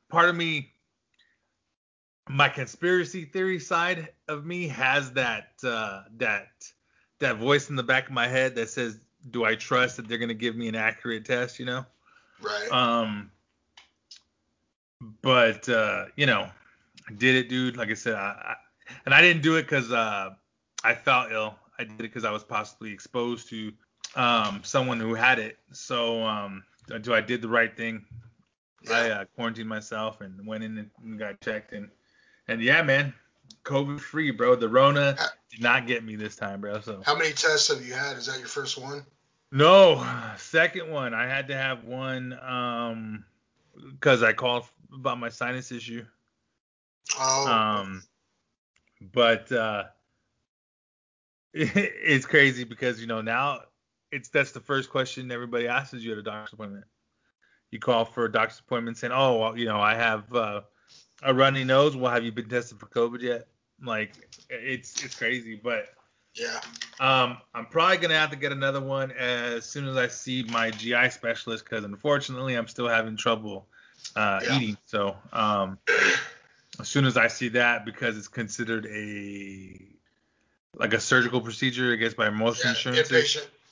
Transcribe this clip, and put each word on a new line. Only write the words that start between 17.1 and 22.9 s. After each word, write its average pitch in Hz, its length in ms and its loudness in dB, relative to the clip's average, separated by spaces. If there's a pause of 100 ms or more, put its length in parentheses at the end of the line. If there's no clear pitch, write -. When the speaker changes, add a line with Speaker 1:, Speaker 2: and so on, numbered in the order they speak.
Speaker 1:
did 127 220 4
it, 127 120 2
dude. 127 280 -2
Like 113 140 -4
I 110 40 0
said, 113 200 -2
I, 101 400 -6 (360)
I, 135 40 -16 (100)
and 135 100 2
I 147 60 10
didn't 165 220 6
do 160 140 4
it 151 100 0
'cause, 123 240 0
uh, 104 440 -2 (500)
I 113 100 4
felt 127 380 2
ill. 107 260 -4 (200)
I 123 60 -6
did 110 180 -14
it 113 100 -8
'cause 117 120 -8
I 110 60 0
was 107 140 -6
possibly 110 480 -8